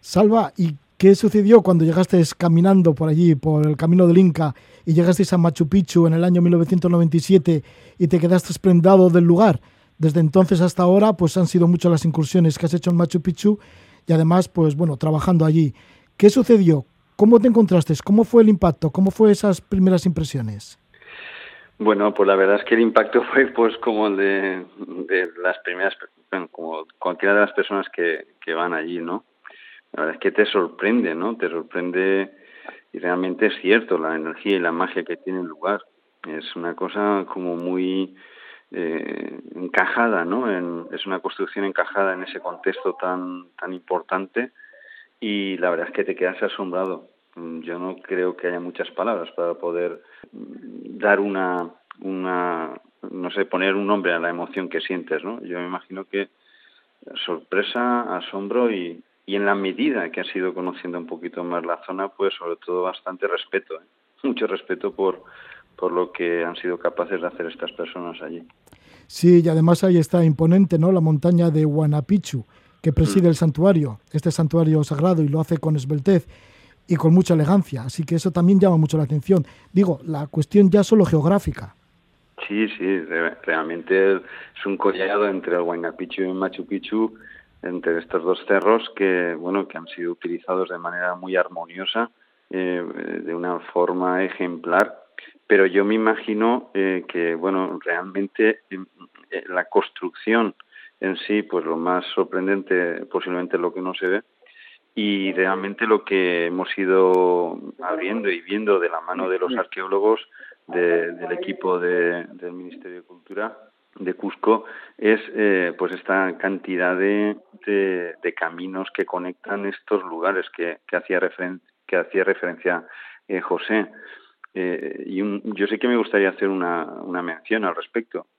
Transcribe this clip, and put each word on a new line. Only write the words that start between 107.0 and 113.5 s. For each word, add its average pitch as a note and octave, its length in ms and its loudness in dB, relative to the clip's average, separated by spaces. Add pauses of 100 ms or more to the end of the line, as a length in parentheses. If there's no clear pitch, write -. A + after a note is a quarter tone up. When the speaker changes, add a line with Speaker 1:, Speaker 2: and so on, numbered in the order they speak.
Speaker 2:
abriendo G2 480 -6
y F2 120 -6
viendo G2+ 380 0
de E2+ 100 0
la E2 120 -6
mano F#2 280 -6
de F#2 80 -2
los F2 180 -4
arqueólogos G2 640 -2 (480)
de, E2+ 460 0
del E2+ 200 -10
equipo F#2 460 -4
de, F2 540 -2
del F2 180 -14
Ministerio F2+ 460 -18
de F2 60 -20
Cultura G2 540 -12 (420)